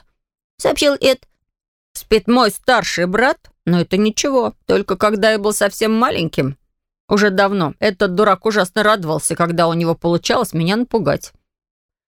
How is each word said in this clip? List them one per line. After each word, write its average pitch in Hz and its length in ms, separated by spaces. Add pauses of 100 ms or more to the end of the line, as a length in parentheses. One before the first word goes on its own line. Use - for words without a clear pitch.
(580)
сообщил 294 420
Эд, 262 280 (680)
«спит - 340
мой 240 220
старший 190 560
брат, 226 460 (140)
но 175 160
это 185 160
ничего, 220 560 (120)
только 190 320
когда 214 340
я 220 60
был 208 160
совсем 220 400
маленьким. 175 640 (500)
Уже 208 220
давно 190 500
этот 202 360
дурак 208 300
ужасно 208 380
радовался, 165 520
когда 170 320
у 165 60
него 165 200
получалось 170 600
меня 165 220
напугать». 220 580 (760)